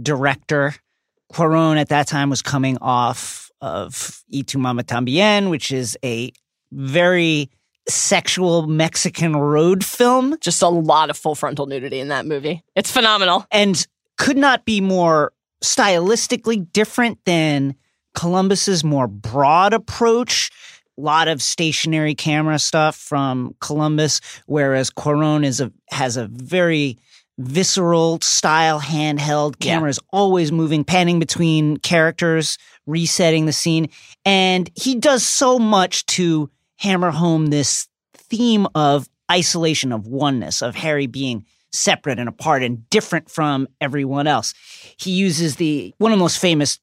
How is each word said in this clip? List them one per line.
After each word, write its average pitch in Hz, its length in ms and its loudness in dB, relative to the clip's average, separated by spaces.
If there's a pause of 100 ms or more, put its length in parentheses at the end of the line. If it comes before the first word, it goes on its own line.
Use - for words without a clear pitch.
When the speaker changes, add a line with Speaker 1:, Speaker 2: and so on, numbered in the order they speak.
Speaker 1:
director. 139 760 -2 (560)
Cuarón 160 480 2
at 143 100 -2
that 147 180 2
time 143 220 -2
was 131 120 -2
coming 131 400 -2
off 123 720 -4 (100)
of 95 680 -10
Y 139 140 -4
Tu - 120 -6
Mama 127 260 -2
Tambien, 185 640 0
which 151 220 -4
is 127 320 -6
a 120 280 -6 (400)
very 156 800 0 (380)
sexual 170 800 0
Mexican 160 680 0
road 151 480 2
film. 262 580 2
Speaker 2:
Just - 200 -2
a 175 80 4
lot 156 400 2
of 151 80 -8
full 156 180 -4
frontal 143 300 -6
nudity 135 340 -6
in 139 100 -8
that 135 160 -4
movie. 151 380 -6 (120)
It's 202 160 -2
phenomenal. 202 600 2
Speaker 1:
And 202 340 2 (320)
could 269 200 0
not 277 280 2
be 220 160 0
more 170 520 2 (300)
stylistically 214 1080 0
different 226 520 0
than 147 500 0 (400)
Columbus's 190 680 0
more 143 240 2
broad 139 640 2
approach. 233 760 0 (480)
A 131 40 -14
lot 156 260 2
of 151 140 -2
stationary 156 720 -2
camera 156 420 0
stuff 156 380 0
from 131 640 -4
Columbus, 151 640 -2 (240)
whereas 135 440 0
Cuarón 151 560 0
is 131 140 -2
a, 120 120 -4 (200)
has 131 260 -2
a 113 100 -6
very 143 720 -2 (400)
visceral 165 840 0
style, 160 580 2
handheld. 147 800 -2
Speaker 2:
Yeah. 170 140 -2
Speaker 1:
Camera 160 160 0
is 131 100 -4 (120)
always 185 400 2
moving, 160 340 0
panning 175 340 2
between 156 580 0
characters, 160 800 0 (280)
resetting 160 600 0
the 156 60 0
scene. 160 380 0 (340)
And 185 520 2
he 262 200 -2
does 254 280 2
so 254 360 2
much 202 480 2
to 160 420 0 (280)
hammer 185 340 0
home 160 360 2
this 147 420 -2 (240)
theme 220 600 0
of 143 360 2 (200)
isolation, 165 640 0
of 107 160 -6
oneness, 131 540 -2
of 123 140 -6
Harry 147 320 -2
being 127 380 -8 (280)
separate 139 460 -2
and 120 100 -6
apart 139 340 -2
and 120 260 -6
different 202 400 -2
from 143 380 -2 (140)
everyone 143 460 -2
else. 131 260 0 (420)
He - 160 -8
uses 170 460 0
the, 147 400 -2
one 220 160 2
of 202 40 2
the 180 60 4
most - 160 0
famous 156 440 0